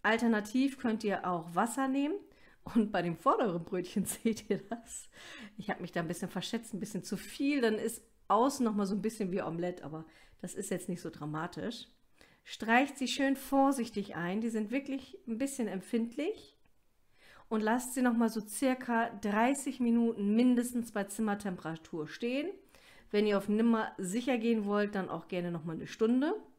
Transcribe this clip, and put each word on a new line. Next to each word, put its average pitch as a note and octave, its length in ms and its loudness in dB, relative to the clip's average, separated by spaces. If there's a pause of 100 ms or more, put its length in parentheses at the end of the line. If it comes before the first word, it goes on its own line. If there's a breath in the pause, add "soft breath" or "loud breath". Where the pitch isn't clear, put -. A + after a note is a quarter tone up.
Alternativ A#3 760 2
könnt A3 260 -2
ihr G3 220 0
auch E3+ 280 -2
Wasser A#3 340 2
nehmen. C#4+ 260 0 (600 soft breath)
Und A3 180 4
bei F3+ 100 2
dem E3+ 140 0
vorderen A3 480 2
Brötchen F3+ 400 -2
<laughs> - 20 -2
seht - 420 -2
ihr G3+ 100 2
das. - 500 -10 (480 loud breath)
Ich G3+ 140 -8
habe - 120 -4
mich E3+ 100 -10
da F3 80 -2
ein E3 80 -4
bisschen F3+ 220 -4
verschätzt, A3+ 440 -6
ein E3+ 60 -6
bisschen F#3 240 -6
zu G3+ 120 -4
viel. C#4+ 440 0
Dann A3 140 4
ist - 280 -4 (260)
außen B3 360 4
noch G#3 100 2
mal G3+ 120 2
so F#3+ 80 0
ein G3+ 80 -2
bisschen A3 300 -2
wie F#3+ 100 0
Omelette, F3 420 -4
aber D#3+ 200 -10 (360 loud breath)
das - 140 -10
ist - 160 -8
jetzt F#3 180 -4
nicht F3+ 120 -6
so E3 100 -8
dramatisch. D#3+ 760 -6 (580 soft breath)
Streicht A#3+ 540 2
sie B3 100 -2
schön C4+ 280 2
vorsichtig C4+ 800 0
ein. F3+ 240 -2
Die A#3 80 -2
sind G#3+ 220 -2
wirklich C4+ 560 -4
ein A3+ 120 -4
bisschen B3+ 300 -2
empfindlich. A#3 880 -4 (920 loud breath)
Und A3 120 0
lasst A#3 340 0
sie C4 80 0
noch A#3+ 120 4
mal A3+ 160 4
so A3+ 100 -4
circa B3 680 0 (100)
dreißig A#3+ 600 2
Minuten A#3 540 4
mindestens A#3+ 580 4
bei G3+ 120 -2
Zimmertemperatur F#3 1040 -4
stehen. C4 400 -2 (600 loud breath)
Wenn G#3 160 4
ihr G#3 100 4
auf G3+ 120 0
Nimmer A3 500 4
sicher A#3 400 0
gehen A3 260 2
wollt, G#3 300 0
dann F#3 160 -2
auch E3 180 -6
gerne F3 220 -2
noch D#3+ 140 -4
mal E3 100 -4
eine D3+ 120 -8
Stunde. B3+ 480 2 (240)